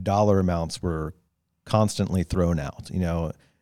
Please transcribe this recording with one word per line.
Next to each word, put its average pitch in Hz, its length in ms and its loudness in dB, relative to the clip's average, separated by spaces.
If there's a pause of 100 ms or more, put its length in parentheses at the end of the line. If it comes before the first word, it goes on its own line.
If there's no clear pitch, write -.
dollar 101 380 4
amounts 87 420 -2
were 80 320 -4 (640)
constantly 98 460 0
thrown 85 360 0
out. - 240 -10 (120)
You 92 100 0
know, 85 260 -4 (300)